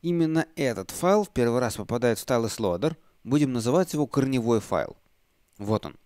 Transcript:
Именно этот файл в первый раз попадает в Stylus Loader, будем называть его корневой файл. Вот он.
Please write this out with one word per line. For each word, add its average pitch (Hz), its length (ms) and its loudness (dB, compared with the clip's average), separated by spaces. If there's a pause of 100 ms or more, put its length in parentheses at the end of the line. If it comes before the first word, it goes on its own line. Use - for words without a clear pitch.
Именно 165 460 0 (100)
этот 110 340 -2
файл 196 340 2
в - 60 -14
первый 120 300 0
раз 120 160 -2
попадает 117 420 0
в - 60 -10
Stylus 117 340 0
Loader, 107 380 0 (280)
будем 139 280 2
называть 127 400 0
его 147 140 0
корневой 120 540 2
файл. 67 360 -4 (640)
Вот 104 260 -2
он. 69 220 -14